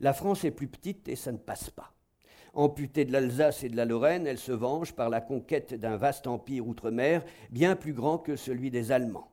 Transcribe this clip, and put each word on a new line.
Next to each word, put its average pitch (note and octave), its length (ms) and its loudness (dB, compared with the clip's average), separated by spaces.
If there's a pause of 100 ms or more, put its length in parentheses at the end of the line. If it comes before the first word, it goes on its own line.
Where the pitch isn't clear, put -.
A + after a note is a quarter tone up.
la - 140 4
France G3 320 0
est D3 40 2
plus - 180 -8
petite - 400 -10
et C3 80 -4
ça - 140 -6
ne A#2 60 -4
passe - 320 -10
pas. - 240 -18 (640)
Amputée D3 500 2
de B2+ 80 -2
l'Alsace C3+ 520 2
et C3 40 -4
de A2+ 80 -4
la A#2+ 80 2
Lorraine, D3 420 2
elle C3 120 -4
se C3 140 -6
venge C3 420 -2
par A#2 160 0
la A2+ 100 2
conquête C#3 540 -2
d'un A2 240 -2
vaste C#3 280 0
empire B2 400 -4
outre-mer, A#2+ 560 0 (280)
bien F3 260 4
plus D#3 160 -6
grand C#3 240 2
que D3+ 180 -2
celui C3 360 -4
des A#2+ 220 0
Allemands. A#2+ 400 0